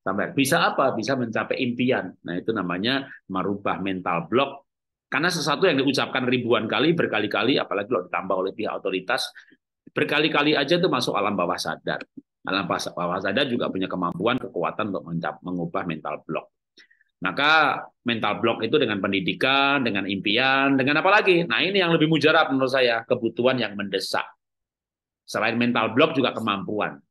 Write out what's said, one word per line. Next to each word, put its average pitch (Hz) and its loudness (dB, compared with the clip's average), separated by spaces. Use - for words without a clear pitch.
Sampai - -4
bisa 139 2
apa? 139 0
Bisa 113 -2
mencapai 117 -2
impian. 120 0
Nah, 87 -6
itu 110 -2
namanya 101 -2
merubah 92 -4
mental 87 -4
block. 139 0
Karena 160 0
sesuatu 156 0
yang 156 2
diucapkan 131 0
ribuan 120 2
kali, 120 2
berkali-kali, 107 0
apalagi 101 -4
kalau 98 -2
ditambah 92 -2
oleh 95 -2
pihak - -6
otoritas, 95 -2
berkali-kali 151 2
aja 160 2
itu 180 2
masuk 127 -2
alam 101 0
bawah 87 0
sadar. 80 -4
Alam 95 0
bawah, 90 -2
bawah 90 -2
sadar 101 0
juga 120 -2
punya 92 -4
kemampuan, 92 -2
kekuatan 87 -4
untuk 92 -6
mencap-, 82 -4
mengubah 90 -4
mental 76 -6
block. - -6
Maka 139 2
mental 107 -2
block 110 0
itu 151 2
dengan 107 0
pendidikan, 131 0
dengan 101 -2
impian, 131 2
dengan 147 2
apa 190 6
lagi? 185 4
Nah, 120 0
ini 185 0
yang 175 2
lebih 156 4
mujarab 156 4
menurut 135 2
saya, 120 2
kebutuhan 120 2
yang 104 -4
mendesak. 98 -4
Selain 117 -2
mental 120 0
block 135 4
juga 120 2
kemampuan. 101 -4